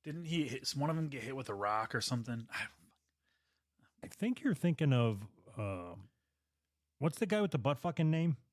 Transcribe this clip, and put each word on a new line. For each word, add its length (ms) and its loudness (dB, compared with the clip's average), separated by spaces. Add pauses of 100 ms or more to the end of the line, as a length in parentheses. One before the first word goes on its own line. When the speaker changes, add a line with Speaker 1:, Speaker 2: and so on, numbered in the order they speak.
Speaker 1:
Didn't 200 -8
he 200 2
hit, 320 -4
one 140 2
of 60 0
them 120 0
get 140 -6
hit 140 -6
with 120 -6
a 60 -2
rock 400 0
or 60 2
something? 520 -2
I 40 -8 (1500)
Speaker 2:
I 20 -14
think 380 -2
you're 100 4
thinking 380 4
of, 260 4 (400)
uh, 360 -6 (1040)
what's 180 -2
the 80 0
guy 140 2
with 100 2
the 80 0
butt 220 0
fucking 300 2
name? 260 2 (160)